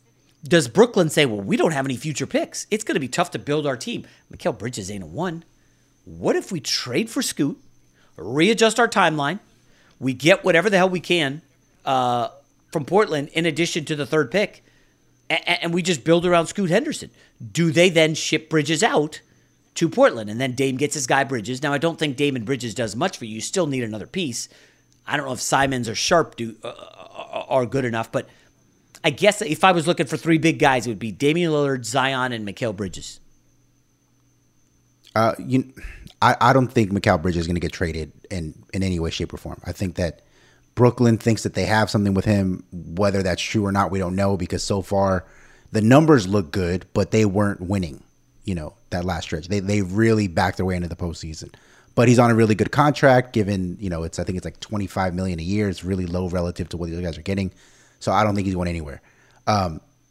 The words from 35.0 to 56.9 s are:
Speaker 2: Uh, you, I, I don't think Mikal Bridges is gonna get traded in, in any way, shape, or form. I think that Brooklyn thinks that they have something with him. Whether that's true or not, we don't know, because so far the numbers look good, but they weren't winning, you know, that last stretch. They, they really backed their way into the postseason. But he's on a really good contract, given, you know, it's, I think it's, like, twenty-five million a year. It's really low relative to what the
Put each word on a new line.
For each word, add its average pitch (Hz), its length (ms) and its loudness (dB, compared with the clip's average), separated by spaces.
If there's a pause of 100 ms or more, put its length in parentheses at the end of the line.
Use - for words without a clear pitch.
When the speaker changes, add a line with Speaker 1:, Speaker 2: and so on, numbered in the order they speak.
Speaker 2:
Uh, 110 240 2
you, 131 360 -2 (480)
I, 120 180 4
I 123 140 6
don't 131 160 4
think 104 220 2
Mikal 95 300 2
Bridges 87 200 0
is 80 60 -4
gonna 87 120 -2
get 80 140 -4
traded 80 400 -6 (180)
in, 80 220 -8 (200)
in 95 100 -2
any 92 160 0
way, 82 100 -2
shape, 80 240 -6
or - 40 -12
form. - 280 -12
I 90 80 -8
think 92 220 -6
that 85 260 -4 (540)
Brooklyn 120 420 6
thinks 110 260 0
that 95 120 -4
they 92 100 0
have 107 240 2
something 101 240 2
with 95 100 2
him. 98 480 2
Whether 92 500 -2
that's 90 200 0
true 107 240 -2
or 98 80 0
not, 98 180 2
we 95 80 -2
don't 90 160 -2
know, 98 220 2
because 87 260 -6
so 101 180 -2
far 98 440 0 (480)
the 110 80 2
numbers 131 460 4
look 95 240 -2
good, 92 420 -4
but 101 160 -2
they 110 160 2
weren't 101 340 -2
winning, 90 440 -6 (420)
you 98 80 -4
know, 78 220 -10 (160)
that 90 120 -4
last 90 200 -6
stretch. 87 240 -8
They, 101 120 -2
they 101 220 0
really 107 460 0
backed 92 300 -2
their 92 100 -2
way 92 80 -2
into 87 120 -4
the 82 80 -8
postseason. 82 560 -10 (440)
But 120 120 6
he's 123 120 8
on 120 100 6
a 113 60 4
really 110 180 4
good 101 180 0
contract, 135 600 4
given, 95 460 -2
you 98 100 -6
know, 82 140 -4
it's, 82 160 -8
I 87 40 -4
think 90 140 -4
it's, 87 80 -8
like, 80 140 -12
twenty-five 95 560 -4
million 92 240 -2
a 80 40 -6
year. 101 240 0
It's 90 160 -6
really 92 220 -2
low 90 240 -4
relative 87 400 -4
to 87 80 -8
what 85 120 -6
the 82 60 -8